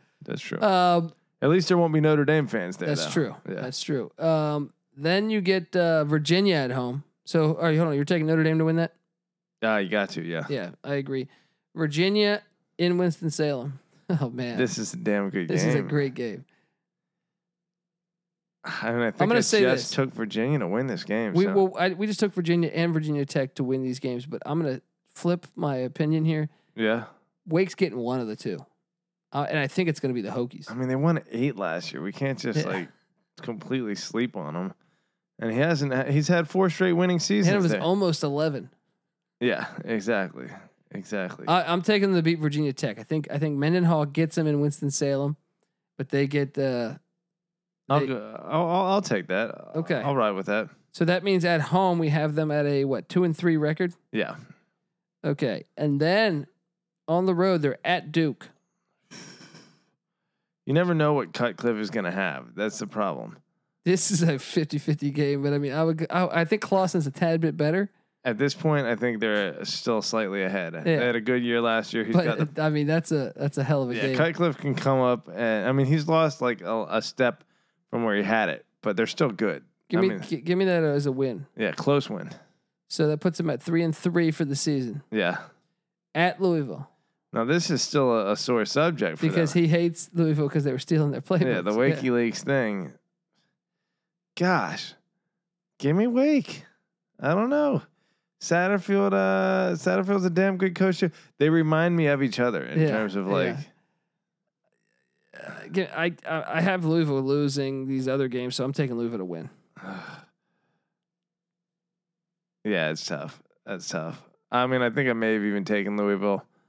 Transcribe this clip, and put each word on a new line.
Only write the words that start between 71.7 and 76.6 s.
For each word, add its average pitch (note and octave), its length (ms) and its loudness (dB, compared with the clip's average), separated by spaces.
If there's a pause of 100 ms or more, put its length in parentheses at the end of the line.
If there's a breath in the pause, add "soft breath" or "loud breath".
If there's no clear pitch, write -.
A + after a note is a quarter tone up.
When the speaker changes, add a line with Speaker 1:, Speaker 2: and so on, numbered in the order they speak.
Speaker 1:
year. A2+ 120 0
He's A2+ 100 0
Speaker 2:
But, F3 100 4 (140)
Speaker 1:
got D3+ 160 -4
the D#3 80 -4
Speaker 2:
I D#3 80 0
mean, D3 160 0
that's D#3+ 240 0
a, C#3+ 240 -2
that's C#3+ 240 -4
a C#3 60 0
hell C#3 180 2
of B2 80 -4
a A#2+ 60 -4
Speaker 1:
Yeah, G#2+ 60 -4
Speaker 2:
game. C3 140 0
Speaker 1:
Cutcliffe D#3+ 420 0
can C#3+ 180 -2
come C3+ 240 2
up, B2 340 0
and, A2 340 0
I C3 40 2
mean, C3+ 140 2
he's D3+ 200 2
lost, D#3+ 340 2
like, A#2+ 200 -2